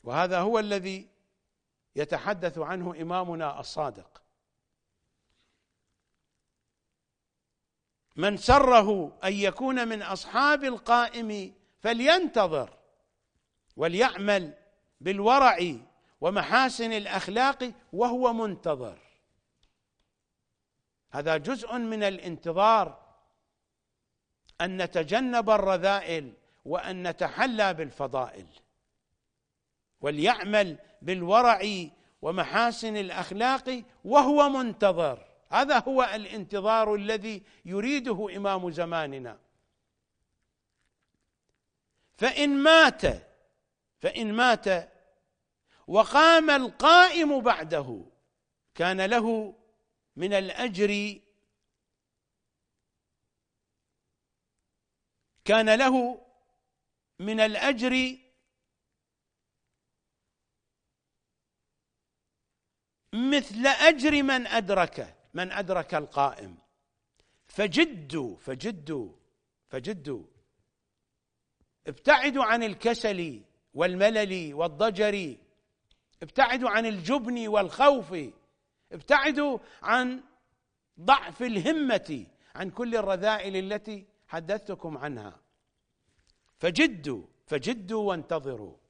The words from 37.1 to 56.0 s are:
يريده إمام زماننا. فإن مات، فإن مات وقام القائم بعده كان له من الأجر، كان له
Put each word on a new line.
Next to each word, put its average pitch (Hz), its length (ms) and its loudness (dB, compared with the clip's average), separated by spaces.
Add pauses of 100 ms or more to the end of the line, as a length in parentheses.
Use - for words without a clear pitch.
يريده 208 720 -4
إمام 190 340 -2
زماننا. 147 680 -6 (2750)
فإن 277 480 0
مات، 320 380 8 (960)
فإن 208 340 -4
مات 214 600 0 (960)
وقام 311 600 6
القائم 294 920 6
بعده 156 640 -2 (680)
كان 185 300 0
له 220 500 0 (600)
من 180 180 -4
الأجر، 202 880 -2 (4000)
كان 220 300 6
له 254 500 0 (960)